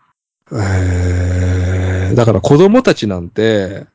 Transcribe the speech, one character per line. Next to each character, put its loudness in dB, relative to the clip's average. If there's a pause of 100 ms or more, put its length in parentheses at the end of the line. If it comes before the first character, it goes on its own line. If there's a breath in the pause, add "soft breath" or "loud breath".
(520 loud breath)
え -2
ー、 0
だ 4
か 2
ら 2
子 4
供 6
た 2
ち -6
な -4
ん -10
て、 -2